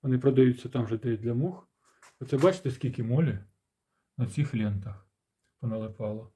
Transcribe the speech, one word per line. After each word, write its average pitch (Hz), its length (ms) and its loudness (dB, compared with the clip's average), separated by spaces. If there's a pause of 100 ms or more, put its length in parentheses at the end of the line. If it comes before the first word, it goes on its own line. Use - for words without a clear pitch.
Вони 131 160 0
продаються 131 520 4
там 117 180 -2
же, 113 100 -2
де 120 160 -2
і 104 40 -2
для 117 160 -2
мух. 175 360 -4 (500)
Оце 135 180 -4
бачите, 170 340 2
скільки - 320 -4
молі 120 360 2 (760)
на 120 80 0
цих - 280 -2
лентах 101 540 -4 (520)
поналипало. 110 760 -6